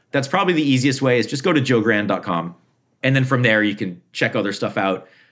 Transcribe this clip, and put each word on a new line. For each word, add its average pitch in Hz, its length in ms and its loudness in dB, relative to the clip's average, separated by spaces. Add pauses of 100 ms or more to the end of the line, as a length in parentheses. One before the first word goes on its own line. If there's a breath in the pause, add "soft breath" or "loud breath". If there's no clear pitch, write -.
(120)
that's 135 160 -2
probably 190 260 2
the 156 80 2
easiest 131 400 2
way, 123 160 4
is 117 80 0
just 143 160 -6
go 185 100 2
to 151 80 2
joe 127 200 2
grand 104 260 2
dot 95 160 -2
com. 87 320 -6 (480)
And 131 140 2
then 131 80 2
from 127 180 0
there, 110 220 2
you 104 100 -2
can 92 260 -8 (120)
check - 240 -2
other 101 160 -2
stuff 104 240 -6
out. 95 320 -2 (240 soft breath)